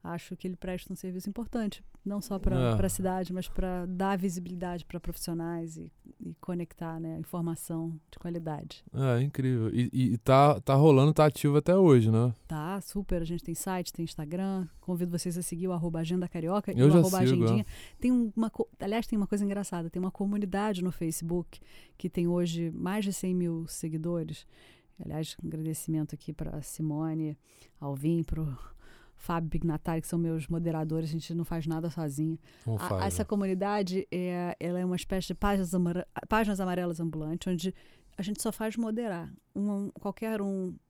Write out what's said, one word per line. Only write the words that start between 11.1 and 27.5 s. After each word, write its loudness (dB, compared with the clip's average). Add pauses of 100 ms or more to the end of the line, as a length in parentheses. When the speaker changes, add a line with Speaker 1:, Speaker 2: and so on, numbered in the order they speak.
Speaker 2:
tá 8
ativo 4
até 6
hoje, 10
né? 4 (120)
Speaker 1:
Tá, -6
super. -4
A -4
gente -6
tem -6
site, -6
tem -4
Instagram. -4 (100)
Convido -2
vocês -4
a -6
seguir -6
o -2
arroba -2
Agenda 0
Carioca -2
e -2
Speaker 2:
Eu 10
Speaker 1:
o 10
Speaker 2:
já 10
Speaker 1:
arroba 6
Speaker 2:
sigo, 6
Speaker 1:
Agendinha. 4
Speaker 2:
é. -16
Speaker 1:
Tem 2 (260)
uma 0
co-, -4 (100)
aliás, -2
tem -2
uma 2
coisa 0
engraçada. -2
Tem -4
uma 0
comunidade -2
no 0
Facebook -4 (360)
que -6
tem 0
hoje 0
mais -2
de -2
cem -2
mil -2
seguidores. -6 (560)
Aliás, -6
um -8
agradecimento -4
aqui -12
pra -8
Simone, -4 (420)